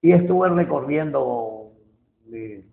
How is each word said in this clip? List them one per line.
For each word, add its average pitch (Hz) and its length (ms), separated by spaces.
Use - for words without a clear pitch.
Y 175 120
estuve 180 360
recorriendo, 135 1200
mi, 110 460